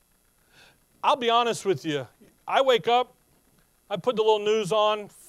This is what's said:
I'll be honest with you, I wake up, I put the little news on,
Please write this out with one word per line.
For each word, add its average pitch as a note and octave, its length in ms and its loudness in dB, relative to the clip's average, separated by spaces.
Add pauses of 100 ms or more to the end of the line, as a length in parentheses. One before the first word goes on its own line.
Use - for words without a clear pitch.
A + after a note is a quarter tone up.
(1040)
I'll C4 140 2
be A#3+ 140 -2
honest A#3 340 0
with F#3 200 -2
you, C#3+ 220 -4 (400)
I G#3 160 2
wake B3 240 2
up, A#3+ 280 0 (760)
I G3+ 60 -6
put A#3 200 -4
the G#3+ 60 -2
little G#3+ 160 4
news G#3 340 -2
on, G#3+ 380 0 (180)